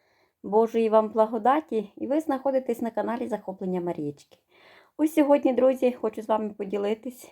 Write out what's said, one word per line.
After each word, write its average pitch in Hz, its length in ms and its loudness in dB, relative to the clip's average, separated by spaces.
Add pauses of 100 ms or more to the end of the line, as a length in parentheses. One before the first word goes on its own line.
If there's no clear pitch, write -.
(440)
Божої 220 460 2
вам 214 200 4
благодаті, 220 880 0
і - 120 -10
ви 285 140 0
знаходитесь 262 600 -2
на 233 100 -4
каналі 226 360 -4
Захоплення 190 540 -6
Марічки. 160 560 -8 (600)
Ось 311 160 0
сьогодні, 285 400 4
друзі, 254 380 4
хочу 220 300 -6
з 226 60 -12
вами 214 220 0
поділитись, 202 840 -6